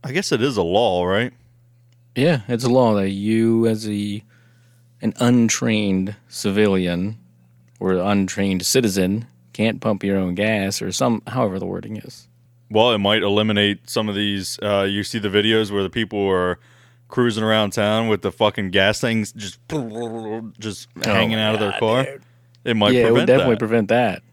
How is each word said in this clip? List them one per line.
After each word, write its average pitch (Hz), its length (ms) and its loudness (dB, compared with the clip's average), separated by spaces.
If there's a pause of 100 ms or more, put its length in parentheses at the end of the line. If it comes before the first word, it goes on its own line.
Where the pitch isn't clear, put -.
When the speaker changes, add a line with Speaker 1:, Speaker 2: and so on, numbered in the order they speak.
Speaker 1:
I 123 80 -8
guess 180 220 -2
it 117 80 0
is 127 160 0
a 95 60 2
law, 90 420 2
right? 104 260 0 (840)
Speaker 2:
Yeah, 139 340 2
it's 120 160 -2
a 127 40 2
law 123 260 4
that 98 160 0
you, 113 560 2
as 110 200 -2
a, 104 340 -6 (800)
an 110 200 -2
untrained 107 960 2 (120)
civilian 98 920 0 (640)
or 92 140 -2
untrained 95 720 -2
citizen, 101 600 0 (280)
can't 110 260 -2
pump 107 240 -4
your 98 140 0
own 90 180 -2
gas 101 460 -2
or 92 100 -6
some, 117 360 -2
however 110 320 -2
the 98 60 -8
wording 92 320 -10
is. - 300 -20 (420)
Speaker 1:
Well, 110 220 6
it 110 60 2
might 101 260 2
eliminate 104 680 2
some 107 200 -2
of 101 60 -6
these. 101 460 -4
Uh, 101 280 0
you 101 140 -2
see 113 160 -6
the 104 100 -2
videos 104 420 2
where 101 120 0
the 95 60 -2
people 101 380 -2
are 90 320 0 (480)
cruising 113 360 0
around 110 280 2
town 110 360 0
with 107 140 0
the 95 100 -2
fucking 104 380 0
gas 98 320 2
things 113 300 -2
just, 101 260 -14 (1000)
just 107 280 -10 (100)
Speaker 2:
Oh 85 40 -8 (100)
Speaker 1:
hanging 110 260 0
Speaker 2:
my 107 60 0
Speaker 1:
out 107 120 2
of 107 40 -4
their 104 120 -2
Speaker 2:
God, - 80 -6
Speaker 1:
car. 113 240 0
Speaker 2:
dude. 135 180 -10 (440)
Speaker 1:
It 120 100 0
might 107 180 4
Speaker 2:
Yeah, 123 80 4
it - 40 4
Speaker 1:
prevent 113 100 4
Speaker 2:
would 135 120 4
definitely 123 280 4
Speaker 1:
that. 107 40 -10
Speaker 2:
prevent 113 280 0
that. 113 340 0 (120)